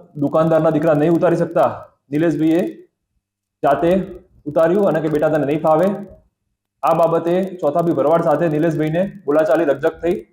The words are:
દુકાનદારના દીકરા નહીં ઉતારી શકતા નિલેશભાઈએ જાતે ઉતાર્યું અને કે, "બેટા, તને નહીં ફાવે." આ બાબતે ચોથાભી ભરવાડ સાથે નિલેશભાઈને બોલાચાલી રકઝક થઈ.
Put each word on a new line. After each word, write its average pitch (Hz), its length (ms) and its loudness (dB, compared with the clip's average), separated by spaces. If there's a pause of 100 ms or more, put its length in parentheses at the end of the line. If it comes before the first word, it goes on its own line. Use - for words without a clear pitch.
(160)
દુકાનદારના 160 540 0
દીકરા 151 240 2
નહીં 147 160 2
ઉતારી 170 260 2
શકતા 156 480 -2 (260)
નિલેશભાઈએ 160 800 -2 (760)
જાતે 170 440 0 (380)
ઉતાર્યું 165 420 0
અને 156 140 0
કે, 156 80 -2
"બેટા, 151 200 0
તને 151 180 0
નહીં 151 160 -2
ફાવે." 160 240 2 (960)
આ 156 120 2
બાબતે 165 500 0
ચોથાભી 170 480 -2
ભરવાડ 147 300 2
સાથે 165 260 0
નિલેશભાઈને 156 800 -2
બોલાચાલી 156 380 2
રકઝક 147 380 -2
થઈ. 170 120 -2 (180)